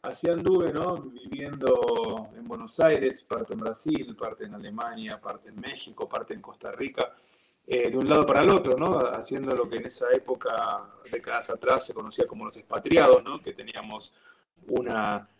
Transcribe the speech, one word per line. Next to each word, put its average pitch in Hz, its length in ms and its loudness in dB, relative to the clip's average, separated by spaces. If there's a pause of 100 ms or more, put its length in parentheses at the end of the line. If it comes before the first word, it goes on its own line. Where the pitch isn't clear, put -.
así - 260 -6
anduve, 170 440 4
¿no? 170 260 -2
Viviendo 131 1400 -2
en - 80 -16
Buenos 233 340 -12
Aires, 139 460 2
parte 117 300 -6
en 110 60 -10
Brasil, 120 560 -4
parte 110 280 -10
en 104 100 -14
Alemania, 107 640 -10
parte - 300 -12
en 110 100 -18
México, 123 500 -10
parte - 260 -6
en 104 80 -14
Costa - 280 -14
Rica, - 440 -6 (520)
eh, 120 240 2
de 123 80 0
un 135 100 2
lado 151 160 8
para 143 180 6
el 185 80 8
otro, 131 280 4
¿no? 170 220 2
Haciendo 131 560 -2
lo 120 120 0
que 113 100 -4
en 113 80 -8
esa 123 280 -2
época, 110 760 -2 (220)
décadas 117 400 -4
atrás, 131 340 0
se - 80 -10
conocía 110 320 -4
como 107 200 -6
los 104 120 -12
expatriados, 127 680 6
¿no? 143 180 -8
Que - 120 -12
teníamos 107 600 -12 (540)
una, 110 600 -2 (120)